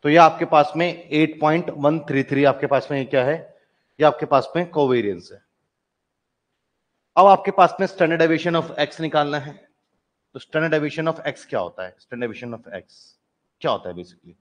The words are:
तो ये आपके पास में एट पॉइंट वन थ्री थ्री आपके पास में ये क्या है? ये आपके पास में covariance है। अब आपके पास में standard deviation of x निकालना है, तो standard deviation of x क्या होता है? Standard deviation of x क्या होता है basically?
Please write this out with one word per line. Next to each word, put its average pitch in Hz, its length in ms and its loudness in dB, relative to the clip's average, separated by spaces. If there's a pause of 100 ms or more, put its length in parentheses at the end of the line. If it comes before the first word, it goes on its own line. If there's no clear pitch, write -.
तो 147 60 0
ये 156 80 6
आपके 160 280 6
पास 151 300 4
में 170 120 0
एट 156 520 -2
पॉइंट 156 300 0
वन 147 300 0 (100)
थ्री 139 140 -2
थ्री 139 200 0
आपके 139 240 2
पास 135 240 -2
में 139 60 -4
ये 131 80 -4
क्या 127 180 0
है? 147 120 -2 (640)
ये 151 60 4
आपके 147 200 2
पास 135 300 0
में 175 140 -4
covariance 120 640 -2
है। 98 80 -20 (1800)
अब 190 100 8
आपके 190 240 4
पास 180 280 4
में 185 80 -2
standard 165 340 0
deviation 165 400 0
of 165 100 -12 (160)
x - 140 -14
निकालना 147 380 -2
है, 143 140 -14 (800)
तो 131 60 -18
standard 156 360 -2
deviation 156 380 -2
of - 80 -10 (120)
x - 160 -20
क्या 120 100 -4
होता 92 260 -8
है? 92 120 -18
Standard 120 300 -10
deviation 117 320 -12
of - 220 -20
x - 220 -20 (580)
क्या 143 100 -2
होता 95 180 -6
है 85 60 -12
basically? 87 460 -20